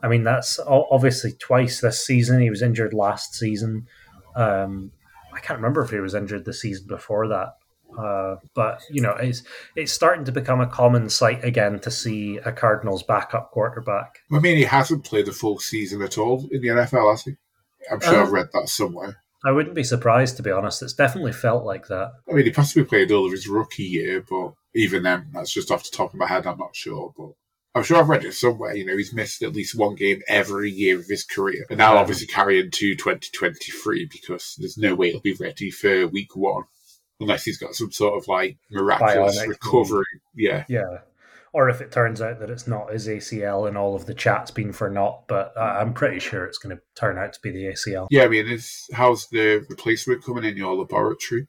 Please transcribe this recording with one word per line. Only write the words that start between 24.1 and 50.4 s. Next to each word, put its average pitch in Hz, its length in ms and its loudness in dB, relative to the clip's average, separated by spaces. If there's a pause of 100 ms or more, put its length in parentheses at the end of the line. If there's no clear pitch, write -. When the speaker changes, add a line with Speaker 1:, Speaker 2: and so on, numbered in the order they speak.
Speaker 2:
but 92 260 -6 (200)
even 95 280 0
then, 90 300 0
that's 78 200 -8
just - 180 -4
off - 140 -2
the - 100 -12
top - 200 -4
of 95 40 -14
my - 80 0
head, 92 200 -2
I'm 90 120 -6
not - 160 -12
sure. - 420 -10
But 160 160 -16 (420)
I'm 123 100 0
sure 170 140 6
I've 156 100 6
read 147 160 2
it - 80 -10
somewhere. 107 420 0
You 98 120 -6
know, 95 100 -2
he's 101 160 -4
missed 110 300 -6
at - 100 -6
least 107 260 -6
one 104 180 0
game 98 320 0
every 101 420 0
year 95 280 2
of 87 80 -10
his 98 180 -4
career. 98 440 -4
And 104 100 -8
now 110 160 8
Speaker 1:
Yeah. 101 60 8
Speaker 2:
obviously - 260 -2
carrying 95 460 2
to 101 240 0
twenty - 360 -4
twenty-three - 800 -4
because - 480 -12
there's 95 200 -10
no 101 160 2
way 90 180 2
he'll - 80 -8
be 95 180 -2
ready 90 320 -8
for 92 380 2
week 98 260 -6
one 98 300 -2 (560)
unless 107 240 -2
he's 110 140 -6
got - 160 -12
some 107 180 -6
sort 101 280 0
of, - 60 -18
like, 92 300 -2 (140)
miraculous 101 680 2
Speaker 1:
Bionic 110 100 -4
Speaker 2:
recovery. 104 560 2 (300)
Speaker 1:
knee. 107 140 0
Speaker 2:
Yeah. 147 200 -2
Speaker 1:
Yeah. 95 300 -4 (540)
Or 135 160 4
if 123 120 -2
it - 120 -14
turns 113 280 0
out 113 200 -6
that 107 100 -10
it's 120 160 -12
not 107 260 -6
his 110 160 -6
A 107 120 -6
C 107 240 -8
L 101 220 -2
and 104 120 -4
all 101 160 0
of 98 120 -8
the 120 80 -8
chat's 110 360 0
been 104 220 -6
for 98 180 -6
naught, 101 380 -2
but, 98 280 -4
uh, 113 40 -6
I'm 110 340 -2
pretty 113 240 -2
sure 92 260 -6
it's - 140 -10
gonna 92 220 -12 (160)
turn 98 200 -2
out 101 180 -6
to - 60 -20
be 98 120 -10
the 95 160 -8
A 95 80 -8
C 101 180 -6
L. 95 160 -6
Speaker 2:
Yeah, 139 140 10
I 120 40 6
mean, 110 200 2
it's, - 440 -10
how's 120 360 4
the 107 420 4
replacement 117 540 -2
coming 120 180 -6